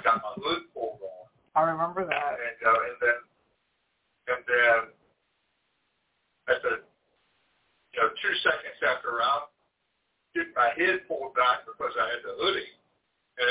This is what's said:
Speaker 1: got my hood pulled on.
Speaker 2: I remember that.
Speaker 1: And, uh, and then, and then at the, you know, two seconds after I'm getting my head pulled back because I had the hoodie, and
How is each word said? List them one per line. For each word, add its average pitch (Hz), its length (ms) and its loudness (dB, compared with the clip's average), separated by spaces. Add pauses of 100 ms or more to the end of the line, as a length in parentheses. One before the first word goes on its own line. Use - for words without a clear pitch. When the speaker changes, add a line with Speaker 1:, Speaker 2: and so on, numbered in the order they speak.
Speaker 1:
got - 160 2
my - 160 -8
hood - 340 -4
pulled 110 300 -8
on. - 240 -14 (320)
Speaker 2:
I - 80 6
remember 170 400 -2
that. 120 320 -2
Speaker 1:
And, 117 240 -8
uh, 113 160 4
and 120 240 -4
then, 120 160 2 (1120)
and 123 160 -2
then 120 320 6 (1800)
at - 80 -6
the, 117 100 0 (1160)
you - 80 -6
know, - 80 4 (160)
two - 160 0
seconds - 480 -2
after 123 320 -2
I'm 117 320 0 (840)
getting - 240 -4
my - 200 4
head 185 280 2
pulled 135 320 -6
back 127 280 4
because - 280 -8
I 113 160 0
had 117 160 -6
the 98 160 -8
hoodie, - 320 0 (640)
and 123 140 0